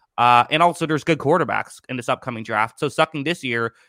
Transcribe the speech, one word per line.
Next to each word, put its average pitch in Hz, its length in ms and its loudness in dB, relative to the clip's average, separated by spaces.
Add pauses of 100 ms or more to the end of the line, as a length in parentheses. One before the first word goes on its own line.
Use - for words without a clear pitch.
(160)
Uh, 120 340 6
and 151 120 2
also, 170 240 0
there's 151 180 -2
good 160 140 0
quarterbacks 127 640 -2 (100)
in 127 60 -8
this 123 120 -10
upcoming 120 360 -6
draft, 110 360 -2
so 151 80 -2
sucking 156 360 -2
this 139 200 -6
year 117 300 -4 (140)